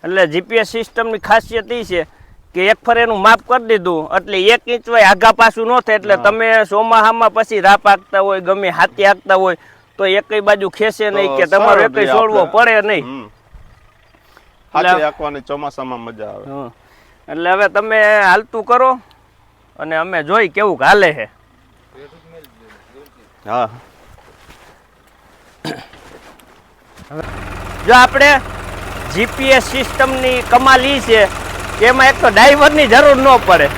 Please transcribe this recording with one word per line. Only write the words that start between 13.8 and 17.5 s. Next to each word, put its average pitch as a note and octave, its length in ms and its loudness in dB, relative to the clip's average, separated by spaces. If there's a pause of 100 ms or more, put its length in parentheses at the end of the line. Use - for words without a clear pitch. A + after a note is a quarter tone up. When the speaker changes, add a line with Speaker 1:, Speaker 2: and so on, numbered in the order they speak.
Speaker 1:
એટલે E3 140 0
Speaker 2:
હાથી F3+ 140 2
હાંકવાની D3 400 -8
ચોમાસામાં C#3 580 -10
મજા A2 300 -14
આવે. G2+ 160 -18
Speaker 1:
હા. C#3 240 -14 (580)
એટલે E3+ 240 -6